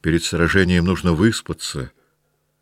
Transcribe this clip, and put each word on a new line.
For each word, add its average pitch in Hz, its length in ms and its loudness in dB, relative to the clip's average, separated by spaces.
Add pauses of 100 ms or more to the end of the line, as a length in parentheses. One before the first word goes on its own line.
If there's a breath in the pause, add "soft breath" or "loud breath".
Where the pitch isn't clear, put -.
Перед 82 220 0
сражением 87 600 2
нужно 90 280 0
выспаться", 78 760 -4 (720)